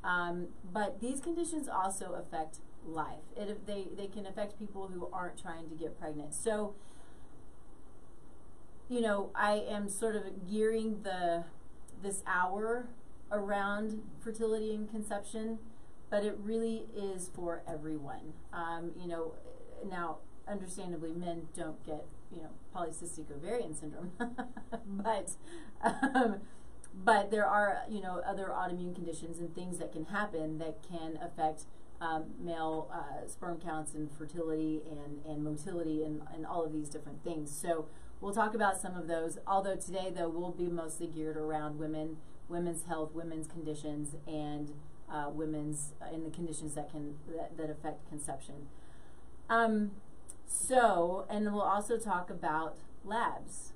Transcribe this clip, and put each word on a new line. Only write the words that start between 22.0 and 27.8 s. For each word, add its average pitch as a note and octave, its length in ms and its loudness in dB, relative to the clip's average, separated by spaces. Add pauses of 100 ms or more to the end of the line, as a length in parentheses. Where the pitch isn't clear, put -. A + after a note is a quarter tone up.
you E3+ 100 -6
know, - 80 -6 (260)
polycystic E3 560 -2
ovarian E3 440 -2
syndrome, F3+ 400 -4
<laughs> A#3+ 720 -4
but, G3+ 440 0 (500)
um, B3 560 6 (680)
but G3+ 280 8
there G#3+ 140 6
are, G3+ 440 6